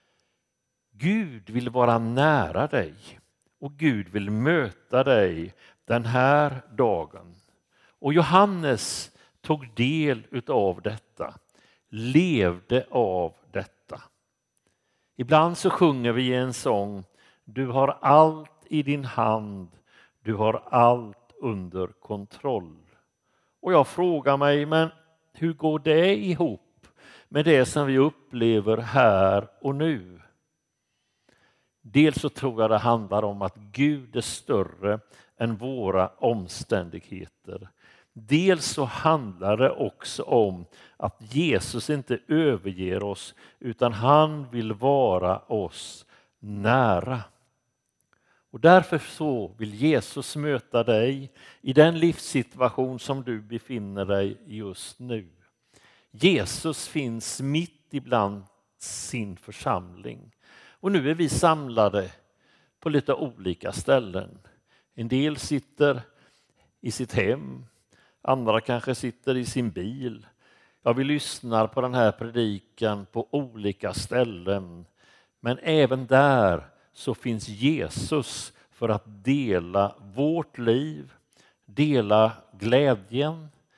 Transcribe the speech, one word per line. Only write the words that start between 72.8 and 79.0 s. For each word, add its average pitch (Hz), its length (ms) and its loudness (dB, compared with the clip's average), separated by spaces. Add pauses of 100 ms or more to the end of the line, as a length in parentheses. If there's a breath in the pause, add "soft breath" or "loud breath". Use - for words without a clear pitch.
på - 200 -6
olika 110 600 -6
ställen. 95 920 -4 (540 soft breath)
Men 120 220 -4
även 135 460 2
där 127 640 4 (240 soft breath)
så - 220 -6
finns 113 340 -6
Jesus 135 1040 -4 (160 soft breath)
för 117 200 -6
att 104 160 -2